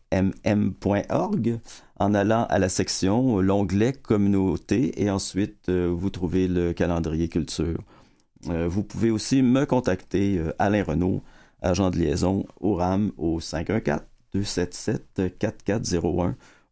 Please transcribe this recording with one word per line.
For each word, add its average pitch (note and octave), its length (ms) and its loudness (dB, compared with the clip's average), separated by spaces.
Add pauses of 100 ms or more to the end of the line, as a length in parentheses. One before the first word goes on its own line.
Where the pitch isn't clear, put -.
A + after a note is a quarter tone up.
(120)
M F#2+ 200 2 (140)
M G#2 280 0
point G2 360 0
org, C#3+ 500 -2 (400)
en G2+ 140 2
allant G#2+ 360 2
à - 80 2
la F#2+ 120 2
section, G#2 720 0
euh, - 20 4
l'onglet G2 500 2
Communauté, G2+ 1120 0
et G#2 60 2
ensuite, G2 580 -4
euh, F2+ 260 0
vous F2 160 -2
trouvez F#2 380 0
le F2 240 0
calendrier E2+ 560 0
culture. E2 540 -2 (680)
Euh, E2+ 200 -2
vous F#2+ 140 -4
pouvez A2 280 -2
aussi A#2+ 300 0
me C3 240 4
contacter, G2 720 0
euh, D#2+ 200 -2
Alain G2+ 260 2
Renaud, F2+ 380 0 (400)
agent F#2 300 2
de E2 60 -2
liaison F2 480 0 (140)
au G2+ 160 0
ram, F#2 420 0
au D#2+ 220 -2
cinq D#2 320 -6
un A2 80 2
quatre - 260 -4 (280)
deux G2 100 0
sept F2+ 300 -4
sept - 480 -6 (180)
quatre - 240 -4
quatre G#2 220 -2
zéro E2+ 360 0
un, F#2 140 0 (360)